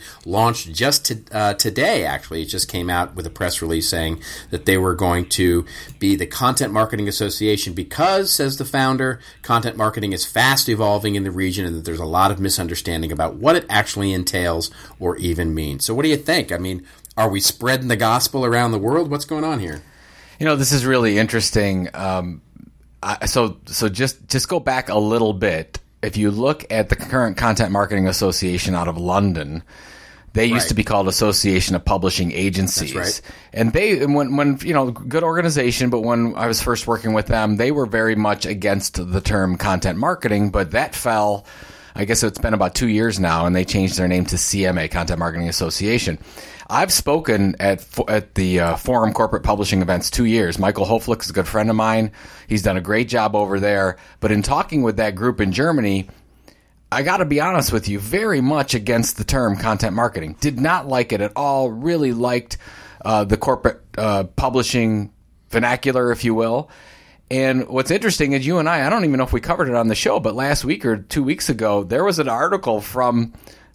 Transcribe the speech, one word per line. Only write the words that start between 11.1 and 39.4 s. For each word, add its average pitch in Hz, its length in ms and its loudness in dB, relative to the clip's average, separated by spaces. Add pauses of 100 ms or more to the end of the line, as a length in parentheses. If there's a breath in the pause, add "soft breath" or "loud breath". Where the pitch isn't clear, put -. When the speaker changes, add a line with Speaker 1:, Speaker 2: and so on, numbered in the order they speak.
Speaker 1:
in 98 80 -2
the 95 80 -4
region 92 320 -2
and 85 100 -4
that 80 100 -8
there's 82 140 -6
a 82 60 -6
lot 92 260 4
of 95 80 -2
misunderstanding 85 720 -2
about 80 240 -2
what 151 220 2
it - 120 -2
actually 104 440 0
entails 87 580 -2 (300 loud breath)
or 87 160 -2
even 82 360 -2
means. 73 320 -4
So 113 100 -2
what 139 100 0
do 160 60 2
you 143 60 2
think? 147 360 -2
I 85 60 -2
mean, 92 260 -6 (320 loud breath)
are 110 120 2
we 98 120 0
spreading 127 480 0
the 117 80 2
gospel 123 480 0
around 120 260 2
the 110 80 0
world? 143 320 0
What's 143 140 -4
going 156 180 -6
on 156 160 -2
here? 80 240 -8 (580 loud breath)
Speaker 2:
You 151 60 -2
know, 151 100 4
this 135 160 2
is 127 120 2
really 120 320 4
interesting. 104 800 0
Um, 92 480 -4 (580)
I, 104 260 -6
so, 113 400 0
so - 220 -2
just, 120 400 -4
just - 200 -2
go 180 100 0
back 127 300 -2
a 104 100 0
little 107 340 2
bit. 90 460 -2 (240)
If 104 140 -6
you 104 160 2
look 135 400 -2
at 110 160 0
the - 80 0
current 120 400 -2
Content 113 340 2
Marketing 98 380 2
Association 92 680 0
out 85 140 -2
of 82 100 -4
London, 87 640 0 (720 loud breath)
they 113 140 4
used 117 160 2
Speaker 1:
Right. - 80 -2
Speaker 2:
to 107 40 0
be 107 80 2
called 101 240 0
Association 95 720 2
of 90 80 -6
Publishing 92 480 0
Agencies. 92 600 -2
Speaker 1:
That's 92 280 -4
right. - 100 -18 (200 loud breath)
Speaker 2:
And 113 200 0
they, 190 280 2
and 143 120 2
when, 143 220 2
when, 143 280 2
you 170 120 -2
know, 131 160 2
good 127 320 -2
organization, 147 680 2
but 120 120 2
when 117 340 0
I 117 140 -2
was 113 120 0
first 120 280 -2
working 110 240 -2
with 107 160 0
them, 110 280 2
they 120 140 2
were 143 160 0
very 110 300 0
much 104 280 0
against 98 500 -2 (180)
the 95 80 0
term 95 360 2